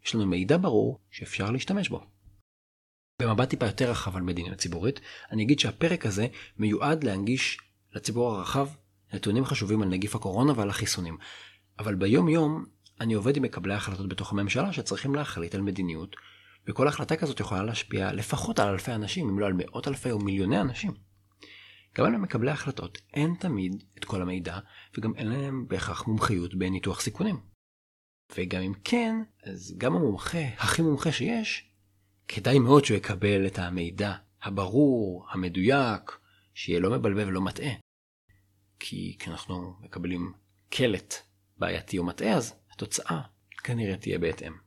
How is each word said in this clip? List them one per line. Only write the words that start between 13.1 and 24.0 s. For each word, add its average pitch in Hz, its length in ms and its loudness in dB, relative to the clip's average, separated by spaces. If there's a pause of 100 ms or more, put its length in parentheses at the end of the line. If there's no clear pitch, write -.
עובד 117 240 2
עם 135 60 2
מקבלי 95 300 -2
ההחלטות 98 360 -4
בתוך 95 220 -6
הממשלה 110 420 0
שצריכים 135 420 -2
להחליט 92 400 -4
על 98 60 0
מדיניות, 90 540 -4 (520)
וכל 131 200 2
החלטה 143 280 0
כזאת 143 240 -4
יכולה 98 240 0
להשפיע 104 500 -2
לפחות 117 460 -2
על 104 80 4
אלפי 98 240 -2
אנשים, 110 380 -2
אם 98 100 0
לא 104 60 2
על 98 80 2
מאות 90 340 -4
אלפי 131 240 -2
או 107 80 0
מיליוני 101 420 2
אנשים. 170 300 -2 (1040)
גם 123 100 4
על 208 120 2
מקבלי 117 340 0
ההחלטות - 460 -6 (160)
אין 160 260 2
תמיד 101 440 -2 (140)
את - 80 -10